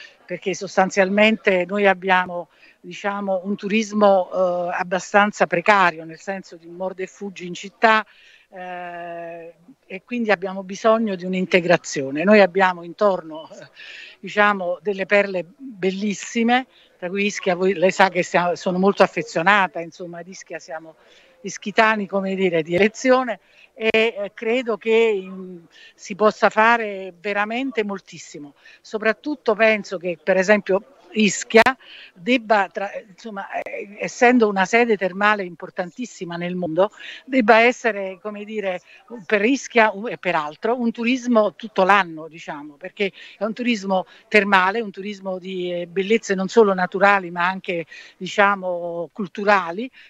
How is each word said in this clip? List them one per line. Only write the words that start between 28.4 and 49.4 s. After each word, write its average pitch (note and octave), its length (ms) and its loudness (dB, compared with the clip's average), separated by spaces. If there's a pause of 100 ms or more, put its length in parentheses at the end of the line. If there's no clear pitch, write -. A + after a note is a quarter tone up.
Soprattutto A3 760 -4
penso G#3 440 0
che, E3+ 240 -6
per F#3 140 2
esempio, F#3+ 460 2 (300)
Ischia G#3+ 500 4 (520)
debba, G#3 560 0
tra-, G3+ 200 -8 (180)
insomma, G3 400 -14 (140)
eh, G3+ 360 -12
essendo A#3+ 500 4
una G3 160 4
sede A#3 320 2
termale G3 480 0
importantissima F3 920 -10
nel F3 180 -4
mondo, F3+ 360 0 (340)
debba A#3 360 6
essere, G3+ 600 0
come G#3 240 -12
dire, G3 360 -6 (460)
per G3+ 180 0
Ischia A3+ 500 2
u-, G#3 140 -10
e E3+ 100 -8
per F3 160 -2
altro, D#3+ 440 -2
un A#3 120 0
turismo A#3 640 0
tutto G3+ 300 0
l'anno, E3+ 440 2
diciamo, D3+ 460 -14
perché F#3 380 -6 (260)
è G3 60 -6
un A3 80 -4
turismo G3 540 -2 (220)
termale, G3 520 4
un G#3 100 -6
turismo F#3+ 480 -10
di, F3+ 340 -6
eh, F3 140 -6
bellezze G3 480 0
non F#3+ 140 -2
solo G3+ 260 4
naturali F#3 560 2
ma F3 160 -2
anche, F3+ 400 -4 (300)
diciamo, F3+ 960 -2
culturali, G3+ 800 0 (200)